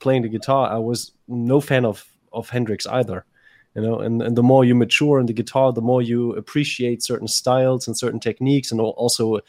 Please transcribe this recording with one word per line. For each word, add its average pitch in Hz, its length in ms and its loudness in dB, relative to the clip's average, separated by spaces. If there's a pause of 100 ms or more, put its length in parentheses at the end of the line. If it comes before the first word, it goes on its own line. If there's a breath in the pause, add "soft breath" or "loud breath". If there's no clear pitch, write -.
playing 131 220 0
the 117 60 -4
guitar, 120 400 0
I 110 100 -4
was 113 340 -6 (160)
no 120 320 0
fan 135 240 2
of, 107 200 -4 (280)
of 113 180 -10
Hendrix 110 380 -4
either. 104 360 -4 (520 soft breath)
You 110 60 -4
know, 113 160 -2
and, 117 240 -2
and 117 140 -2
the 120 80 4
more 131 200 8
you 123 120 6
mature 139 420 2
in 127 80 2
the 117 60 -2
guitar, 127 400 0
the 117 100 -4
more 123 180 2
you 120 360 -2
appreciate 120 680 -4
certain 113 240 -4
styles 131 640 0
and 110 100 -6
certain 123 220 -4
techniques, 131 500 0
and 113 100 -2
al-, 110 100 0
also 113 580 0